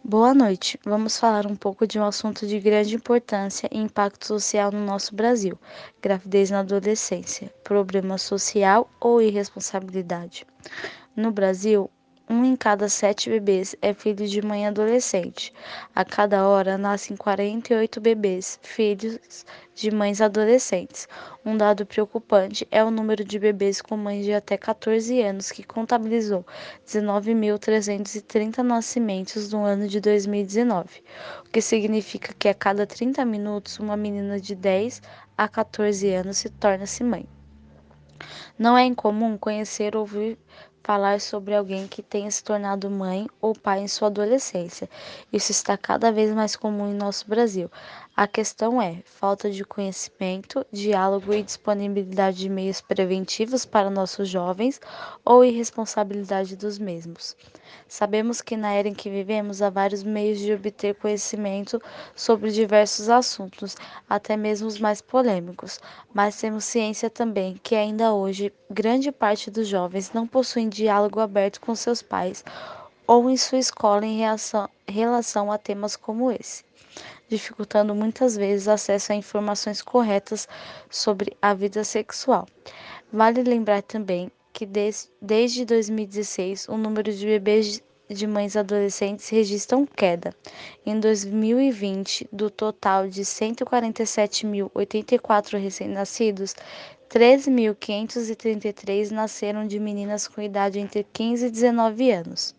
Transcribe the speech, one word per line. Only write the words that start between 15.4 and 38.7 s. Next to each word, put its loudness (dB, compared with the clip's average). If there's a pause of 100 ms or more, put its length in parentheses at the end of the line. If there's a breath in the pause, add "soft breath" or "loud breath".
A 2
cada 2
hora 4
nascem -4
quarenta -2
e 4
oito -2
bebês, 0
filhos -2 (560 loud breath)
de -2
mães 2
adolescentes. 2 (380 loud breath)
Um 0
dado 4
preocupante 2
é 4
o 2
número 0
de -6
bebês 2
com -6
mães -4
de 0
até -2
quatorze 0
anos, -2
que -16
contabilizou -2 (400 loud breath)
dezenove 0
mil 2
trezentos -2
e -8
trinta -2
nascimentos -2
no 0
ano 0
de -2
dois 4
mil 0
e -2
dezenove, 0 (420 loud breath)
o -20
que 4
significa 0
que 0
a 0
cada 0
trinta -2
minutos, -4
uma -4
menina -4
de -8
dez 0 (380 loud breath)
a 2
quatorze -2
anos -2
se -8
torna-se 0
mãe. -2 (1300 loud breath)
Não 6